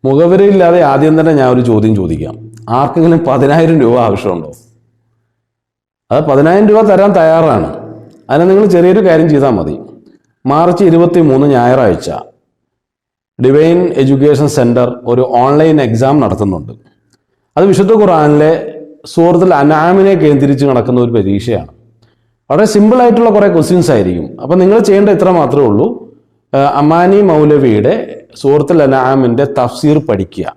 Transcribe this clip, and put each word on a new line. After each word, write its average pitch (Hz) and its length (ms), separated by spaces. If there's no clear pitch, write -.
മുഖവുരയില്ലാതെ 175 800
ആദ്യം 147 300
തന്നെ 160 200
ഞാൻ 131 140
ഒരു 127 160
ചോദ്യം 110 300
ചോദിക്കാം. 80 360
ആർക്കെങ്കിലും 165 500
പതിനായിരം 143 540
രൂപ 117 120
ആവശ്യമുണ്ടോ? 92 440
അത് 127 100
പതിനായിരം 165 400
രൂപ 214 100
തരാൻ 196 280
തയ്യാറാണ്. 160 500
അതിന് 156 200
നിങ്ങൾ 202 140
ചെറിയൊരു 180 320
കാര്യം 165 260
ചെയ്താൽ 135 260
മതി. 76 180
മാർച്ച് 175 400
ഇരുപത്തിമൂന്ന് 165 640
ഞായറാഴ്ച 120 560
ഡിവൈൻ 160 340
എഡ്യൂക്കേഷൻ 139 460
സെന്റർ 123 300
ഒരു 123 120
ഓൺലൈൻ 151 420
എക്സാം 135 380
നടത്തുന്നുണ്ട്. 90 480
അത് 170 160
വിശുദ്ധ 196 200
ഖുർആനിലെ 151 500
സൂറത്തുൽ 170 480
അൻആമിനെ 175 600
കേന്ദ്രീകരിച്ച് 143 520
നടക്കുന്ന 123 320
ഒരു 117 120
പരീക്ഷയാണ്. 98 520
വളരെ 196 260
സിമ്പിൾ 214 300
ആയിട്ടുള്ള 233 320
കുറേ 196 180
ക്വസ്റ്റ്യൻസ് 165 400
ആയിരിക്കും. 90 320
അപ്പം 151 200
നിങ്ങൾ 202 160
ചെയ്യേണ്ട 202 280
ഇത്ര 185 120
മാത്രമേ 135 320
ഉള്ളൂ. 131 160
ഏഹ്, 139 140
അമാനി 175 380
മൗലവിയുടെ 143 600
സൂറത്തുൽ 147 460
അൻആമിൻ്റെ 131 580
തഫ്സീർ 127 380
പഠിക്കുക. 95 380